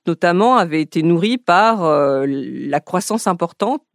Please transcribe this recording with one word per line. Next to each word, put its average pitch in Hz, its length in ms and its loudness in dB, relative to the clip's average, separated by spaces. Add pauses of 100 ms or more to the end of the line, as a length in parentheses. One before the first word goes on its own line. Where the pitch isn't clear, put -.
notamment, 185 480 2
avait 170 240 0
été 156 240 -2
nourrie 170 340 2
par, 208 460 2
euh, 143 440 2
la 139 520 -6
croissance 202 480 -4
importante 202 540 -2 (140)